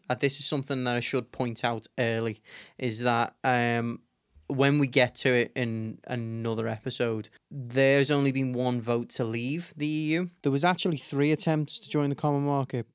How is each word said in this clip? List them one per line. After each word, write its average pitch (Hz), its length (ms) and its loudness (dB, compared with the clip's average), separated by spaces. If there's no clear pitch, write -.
Uh, 127 60 0
this 135 240 0
is 139 60 -2
something 135 380 -2
that 123 120 0
I 120 40 0
should 120 320 -2
point 120 340 -4
out 117 220 -2
early, 113 440 0
is 113 220 -4
that, 120 340 0
um, 117 580 0
when 139 340 4
we 139 80 2
get 123 260 4
to - 180 2
it 120 240 2
in 113 520 -4
another 113 600 -4
episode, 113 600 -4
there's 135 580 4
only 143 220 2
been 131 200 0
one 123 300 0
vote 117 280 -2
to - 140 -2
leave 123 540 -4
the 147 100 -4
E 156 140 -2
U. 175 180 -2
There 143 100 0
was 139 120 0
actually 175 340 2
three 143 340 0
attempts 156 480 0
to - 100 -14
join 147 200 2
the 143 60 -2
common 143 300 0
market, 135 500 -2